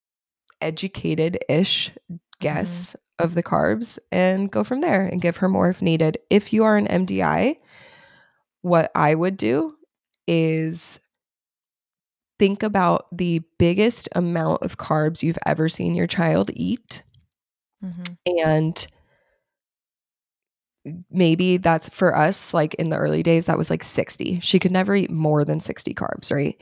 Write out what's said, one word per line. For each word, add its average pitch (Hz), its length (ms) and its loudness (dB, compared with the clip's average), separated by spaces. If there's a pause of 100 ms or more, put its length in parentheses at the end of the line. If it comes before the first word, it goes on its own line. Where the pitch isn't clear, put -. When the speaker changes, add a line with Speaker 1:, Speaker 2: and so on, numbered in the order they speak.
(600)
Speaker 1:
educated-ish 160 1300 -2
Speaker 2:
Mm-hmm. - 260 -16 (240)
Speaker 1:
guess 175 560 -4 (220)
of 170 160 0
the 170 100 -2
carbs, 220 560 0 (120)
and 190 380 2
go 208 140 0
from 254 160 -4
there 226 260 2
and 180 160 -4
give 170 160 -2
her 185 120 2
more 175 200 2
if 185 120 -4
needed. 160 360 2 (120)
If 208 240 4
you 220 100 4
are 214 140 6
an 208 100 2
M 180 180 0
D 190 160 -2
I, 180 360 2 (1040)
what 170 340 2
I 156 200 4
would 180 200 -2
do 302 400 -2 (500)
is 160 760 -2 (1400)
think 202 260 2
about 185 480 2
the 175 300 0 (160)
biggest 196 580 2
amount 170 480 0
of - 140 -6
carbs 156 440 0
you've 160 240 0
ever 156 220 0
seen 170 280 -2
your 175 120 0
child 170 460 0
eat. - 500 -6 (800)
Speaker 2:
Mm-hmm. 180 300 -10 (320)
Speaker 1:
And 156 420 0 (2250)
maybe 180 460 4
that's, 165 320 0
for - 260 0
us, 160 380 0
like, 160 220 0
in 165 140 -2
the 160 80 -2
early 151 260 0
days, 165 220 4
that 160 120 2
was, 160 120 -2
like, 165 140 -2
sixty. - 560 -4
She 180 200 2
could 180 120 2
never 190 240 2
eat 196 160 0
more 151 320 2
than 151 160 -2
sixty - 340 -6
carbs, - 400 -6
right? 143 280 -2